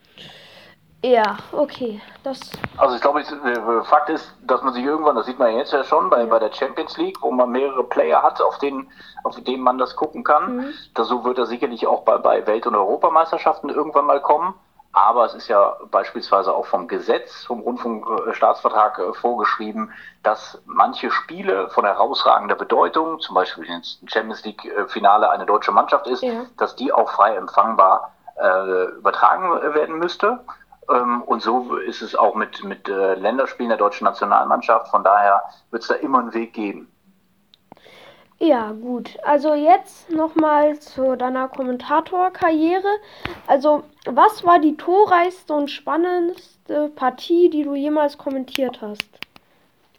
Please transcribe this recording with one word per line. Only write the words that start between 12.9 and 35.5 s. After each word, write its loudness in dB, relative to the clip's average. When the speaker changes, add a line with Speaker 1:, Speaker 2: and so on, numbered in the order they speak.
Speaker 2:
irgendwann 0
mal 2
kommen. 0
Aber 4
es -2
ist -12
ja 4
beispielsweise 0
auch -4
vom -4
Gesetz, -4
vom -6
Rundfunkstaatsvertrag, 0
äh, -4
vorgeschrieben, -4
dass -4
manche 0
Spiele -4
von 2
herausragender 2
Bedeutung, 0
zum -10
Beispiel -2
wenn -8
jetzt -14
ein -20
Champions -6
League, -14
äh, -4
Finale 4
eine -2
deutsche 0
Mannschaft 2
ist, -4
Speaker 1:
Ja. -4
Speaker 2:
dass -4
die -4
auch 2
frei 2
empfangbar, 2
äh, 2
übertragen 2
werden -2
müsste. -2
Ähm, 0
und -2
so -2
ist -6
es -8
auch 4
mit, -6
mit, -10
äh, 0
Länderspielen -2
der 0
deutschen 0
Nationalmannschaft. 2
Von 2
daher 4